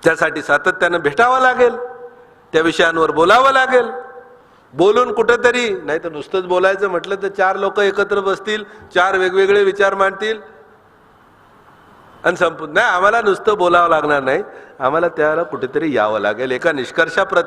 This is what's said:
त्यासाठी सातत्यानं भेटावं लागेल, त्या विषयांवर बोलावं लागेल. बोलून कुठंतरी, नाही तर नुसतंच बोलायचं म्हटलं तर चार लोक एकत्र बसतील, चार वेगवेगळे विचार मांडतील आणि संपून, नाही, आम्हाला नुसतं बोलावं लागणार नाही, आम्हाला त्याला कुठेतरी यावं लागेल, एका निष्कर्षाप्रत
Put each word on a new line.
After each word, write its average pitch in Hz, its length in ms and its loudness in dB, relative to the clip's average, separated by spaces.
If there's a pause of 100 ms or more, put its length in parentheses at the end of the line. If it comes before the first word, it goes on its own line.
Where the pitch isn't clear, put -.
त्यासाठी 160 380 0
सातत्यानं 175 560 0
भेटावं 233 420 0
लागेल, 247 360 2 (760)
त्या 160 80 2
विषयांवर 165 500 2
बोलावं 208 400 4
लागेल. 254 400 2 (840)
बोलून 208 400 2
कुठंतरी, 233 680 0
नाही 151 180 -4
तर 165 100 -8
नुसतंच 160 360 -6
बोलायचं 190 420 0
म्हटलं 180 280 -6
तर 196 120 -6
चार 190 280 0
लोक 196 240 -4
एकत्र 202 400 0
बसतील, 208 440 -4 (300)
चार 190 240 2
वेगवेगळे 190 460 2
विचार 196 320 2
मांडतील 196 600 -4 (1700)
आणि 175 120 0
संपून, 156 380 -4
नाही, 208 120 2
आम्हाला 208 360 2
नुसतं 208 360 0
बोलावं 175 320 4
लागणार 151 340 0
नाही, 143 200 0 (360)
आम्हाला 151 280 0
त्याला 160 360 -2
कुठेतरी 147 520 -4
यावं 107 240 0
लागेल, 107 320 -2
एका 127 200 0
निष्कर्षाप्रत 165 760 -2